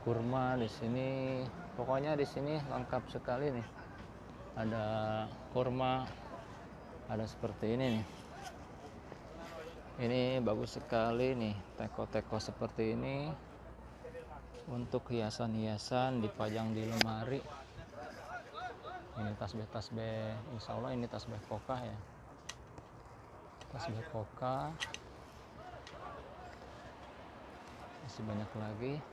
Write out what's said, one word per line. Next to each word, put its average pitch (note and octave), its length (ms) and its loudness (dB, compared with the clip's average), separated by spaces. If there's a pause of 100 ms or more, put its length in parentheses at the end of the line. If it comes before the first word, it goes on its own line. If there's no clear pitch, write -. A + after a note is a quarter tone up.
Kurma B2+ 560 4
di A2+ 80 4
sini, C3 720 2 (400)
pokoknya C3+ 400 4
di C#3 80 6
sini D3 400 2
lengkap B2+ 400 2
sekali C3 440 2
nih. A#2+ 160 0 (920)
Ada A2 260 4 (640)
kurma, B2+ 520 6 (1040)
ada A2 200 2
seperti A2 520 2
ini C3+ 60 6 (140)
nih. G2+ 80 0 (2000)
Ini B2 180 6 (220)
bagus A2 320 4
sekali A#2 600 6
nih, A2 200 2 (240)
teko-teko A2 640 0
seperti A2+ 520 2
ini C#3 360 0 (1400)
untuk A#2+ 440 0
hiasan-hiasan A2+ 1120 4
dipajang A2 520 2
di A2 120 2
lemari. A2+ 520 6 (1800)
Ini G#2+ 240 0
tasbih-tasbih, A2 1120 -2
insya A2+ 240 -4
Allah B2+ 160 0
ini A#2+ 160 0
tasbih G#2+ 400 -4
kokah B2 320 0
ya. A2 160 -4 (1800)
Tasbih A2+ 400 -2
kokah. C3 560 0 (3250)
Masih A2+ 180 -6
banyak G#2+ 320 0
lagi. A2 380 0 (200)